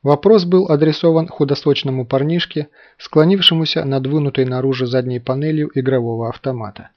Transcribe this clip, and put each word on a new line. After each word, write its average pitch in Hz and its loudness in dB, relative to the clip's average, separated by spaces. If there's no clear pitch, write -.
Вопрос 175 4
был 185 2
адресован 160 2
худосочному 135 -2
парнишке, 147 -2
склонившемуся 160 2
над 135 -2
вынутой 139 0
наружу 127 -2
задней 123 -2
панелью 147 -2
игрового 117 -2
автомата. 117 -10